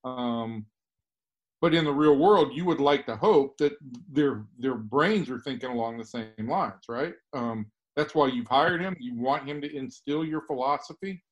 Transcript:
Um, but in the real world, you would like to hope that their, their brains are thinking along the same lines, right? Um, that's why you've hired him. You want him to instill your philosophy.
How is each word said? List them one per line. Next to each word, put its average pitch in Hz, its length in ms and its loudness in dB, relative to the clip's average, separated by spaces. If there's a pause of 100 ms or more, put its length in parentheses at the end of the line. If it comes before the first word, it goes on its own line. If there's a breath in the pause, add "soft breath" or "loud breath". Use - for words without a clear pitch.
Um, 117 600 -6 (960)
but 165 120 4
in 160 120 2
the 147 80 0
real 147 240 6
world, 175 360 6
you 160 120 -4
would 156 160 0
like 143 240 4
to 113 100 -4
hope 139 440 2
that 147 140 2 (380)
their, 135 320 0 (160)
their 127 160 -2
brains 139 540 0
are 127 100 -8
thinking 131 300 -8
along 117 280 -4
the 113 80 -12
same 110 440 -10
lines, 147 400 -4
right? 139 240 -6 (200)
Um, 117 320 -6 (300)
that's 147 180 -2
why 147 140 4
you've 123 200 -4
hired 170 340 2
him. 185 180 -6
You 123 160 -10
want 131 320 -2
him 147 140 -8
to 147 140 -10
instill 139 480 -6
your 156 180 -6
philosophy. 147 920 -6